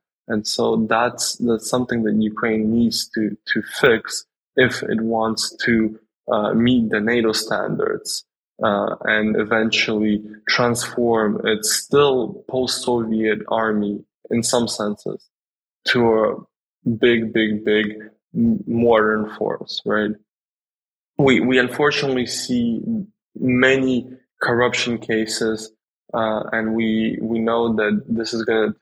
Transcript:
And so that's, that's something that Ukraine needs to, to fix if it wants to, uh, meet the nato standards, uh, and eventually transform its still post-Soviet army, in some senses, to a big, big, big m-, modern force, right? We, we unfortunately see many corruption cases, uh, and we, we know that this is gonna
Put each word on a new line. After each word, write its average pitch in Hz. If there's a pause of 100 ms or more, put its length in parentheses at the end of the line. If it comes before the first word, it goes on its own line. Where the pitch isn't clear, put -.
(280)
And 110
so 113
that's, 117
that's 113
something 123
that 107
Ukraine 110
needs 117
to, 107 (120)
to - (200)
fix - (300)
if 127
it 110
wants 113 (120)
to, 110 (320)
uh, 104
meet 117
the 107
nato 113
standards, - (400)
uh, 104
and 107
eventually 107 (240)
transform 117
its 110
still 135
post-Soviet 110 (100)
army, 107 (260)
in 117
some 117
senses, - (580)
to 110 (400)
a 120
big, 113
big, 107
big 107 (480)
m-, 117
modern 110
force, -
right? 107 (1080)
We, 135
we 127
unfortunately 131
see 117 (540)
many 131 (320)
corruption 120
cases, 110 (420)
uh, 110
and 110
we, 110
we 113
know 117
that 104
this 113
is 113
gonna 110